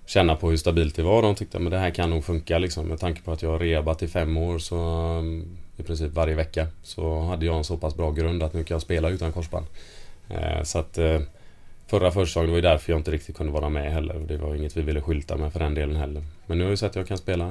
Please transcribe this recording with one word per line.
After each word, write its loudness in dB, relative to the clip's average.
känna 6
på 2
hur 6
stabilt 4
det 2
var. 6
De 6
tyckte, -6
men 0
det 2
här 2
kan 0
nog 0
funka, 0
liksom. -2
Med -4
tanke -2
på -6
att -4
jag 0
har 0
rehabat 2
i -2
fem 0
år, 0
så, -4
um, -6
i -8
princip -2
varje 2
vecka, 0
så -4
hade 0
jag 2
en 0
så -2
pass -4
bra 0
grund 0
att -2
nu -2
kan -4
jag -2
spela 0
utan 0
korsband. -4
Eh, -2
så -2
att, -4
eh, 4
förra 4
försäsongen, 2
det 2
var 4
ju 4
därför 4
jag 2
inte -4
riktigt -4
kunde -2
vara 0
med -2
heller. -2
Det -2
var -4
inget -4
vi 0
ville 0
skylta -2
med -2
för -4
den 0
delen 0
heller. -2
Men 0
nu 2
har 2
jag 0
sett 0
att -8
jag -2
kan -2
spela. -2